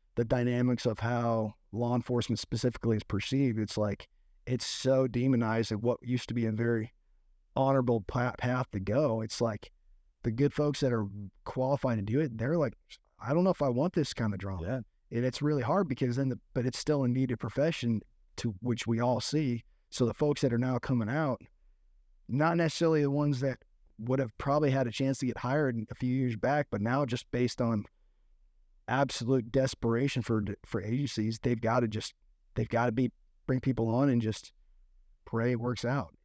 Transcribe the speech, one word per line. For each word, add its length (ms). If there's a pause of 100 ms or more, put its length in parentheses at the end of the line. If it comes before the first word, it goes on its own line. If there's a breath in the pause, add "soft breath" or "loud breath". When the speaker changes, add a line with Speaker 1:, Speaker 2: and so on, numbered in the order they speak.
(160)
Speaker 1:
the 80
dynamics 600
of 140
how 560 (180)
law 220
enforcement 440
specifically 580
is 80
perceived. 540
It's 200
like, 280 (400)
it's 200
so 400
demonized 640
of 100
what 200
used 260
to 60
be 120
a 60
very 400 (640)
honorable 460
pa-, 360
path 340
to 80
go. 420
It's 180
like 320 (500)
the 80
good 220
folks 280
that 120
are 140 (380)
qualified 540
to 40
do 180
it, 160
they're 200
like, 180 (440)
"I 140
don't 120
know 60
if 120
I 80
want 240
this 180
kind 200
of 60
drama." 240
Speaker 2:
Yeah. 180 (360)
Speaker 1:
And 80
it's 180
really 200
hard 260
because 280
then 120
the, 100 (140)
but 140
it's 120
still 240
a 60
needed 320
profession 640 (340)
to 240
which 260
we 140
all 200
see. 440 (260)
So 140
the 100
folks 280
that 100
are 60
now 200
coming 300
out, 320 (880)
not 280
necessarily 440
the 100
ones 300
that 180 (400)
would 200
have 200
probably 320
had 160
a 60
chance 260
to 80
get 120
hired 520
a 40
few 200
years 220
back, 340
but 120
now 240
just 240
based 320
on 220 (1040)
absolute 640
desperation 720
for, 220 (220)
for 160
agencies, 600
they've 180
gotta 280
just, 260 (400)
they've 140
gotta 240
be, 180 (360)
bring 140
people 280
on 220
and 100
just 320 (720)
pray 280
it 80
works 240
out. 300 (100)